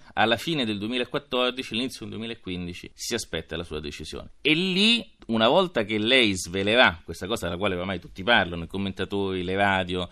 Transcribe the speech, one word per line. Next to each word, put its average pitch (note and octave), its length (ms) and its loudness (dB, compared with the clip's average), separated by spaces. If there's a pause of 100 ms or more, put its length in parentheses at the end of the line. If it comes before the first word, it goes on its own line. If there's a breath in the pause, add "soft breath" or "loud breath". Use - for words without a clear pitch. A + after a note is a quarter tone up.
(120 loud breath)
Alla A2+ 240 4
fine D3+ 280 -2
del G#2+ 140 -2
duemilaquattordici, B2 960 -2
all'inizio A#2+ 320 -6
del G2+ 40 -10
duemilaquindici, F#2+ 840 -8
si - 200 -6
aspetta E2 420 -6
la E2+ 80 -6
sua D#2 160 -8
decisione. D2 500 -10 (100)
E D3+ 140 4
lì, F#3+ 500 2 (220)
una A2+ 220 4
volta E3+ 340 2
che G#2+ 160 -2
lei A2+ 360 4
svelerà G2 680 2
questa F2 220 -10
cosa G#2 200 -4
della F2 120 -4
quale F#2+ 160 0
oramai F2+ 240 -4
tutti - 240 -14
parlano, F2+ 400 4
i D#2+ 60 -8
commentatori, F#2+ 760 -2
le F#2 140 -2
radio, F#2+ 560 2